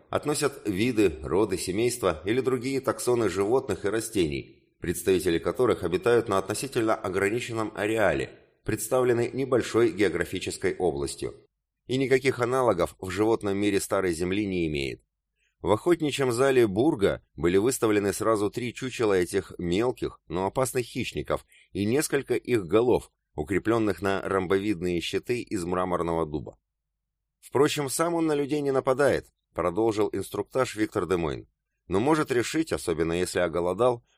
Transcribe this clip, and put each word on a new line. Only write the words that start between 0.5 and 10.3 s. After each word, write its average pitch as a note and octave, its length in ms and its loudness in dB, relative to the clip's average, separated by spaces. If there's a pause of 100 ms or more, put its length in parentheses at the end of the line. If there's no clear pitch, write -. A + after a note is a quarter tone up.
виды, G#2 560 2
роды, F#2 360 0
семейства F#2+ 680 -2
или A#2 140 0
другие C3 400 -2
таксоны A#2 500 0
животных G2+ 560 0
и G2 40 0
растений – E2+ 760 -2 (160)
представители E2+ 580 0
которых F#2 460 0
обитают G#2+ 460 2
на G2 80 2
относительно A2 580 -2
ограниченном G#2+ 800 -2
ареале, G2 640 0 (240)
представлены A#2+ 680 0
небольшой A#2+ 580 2
географической F2+ 880 -2